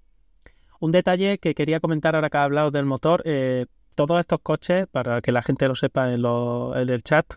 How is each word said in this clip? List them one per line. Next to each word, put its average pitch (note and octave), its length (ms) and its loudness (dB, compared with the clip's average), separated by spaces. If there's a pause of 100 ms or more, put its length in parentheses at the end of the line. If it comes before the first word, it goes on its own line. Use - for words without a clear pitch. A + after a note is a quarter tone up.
(800)
Un D#3+ 100 0
detalle F#3 480 2
que D#3 160 -2
quería D#3 260 -2
comentar D#3+ 340 0
ahora D#3 160 0
que D3 80 0
has C#3+ 60 4
hablado D3 260 2
del C#3+ 140 -2
motor, D3 400 0
eh, C3 420 -2 (280)
todos E3 260 2
estos E3+ 220 -2
coches, F3 460 -2
para A#2+ 320 -2
que B2 120 -2
la A#2+ 100 2
gente C3+ 260 0
lo C3 60 0
sepa C3 380 -2
en A#2+ 100 -2
lo, A#2+ 540 -2
en B2+ 120 -2
el B2 140 -2
chat, D#3 240 2 (100)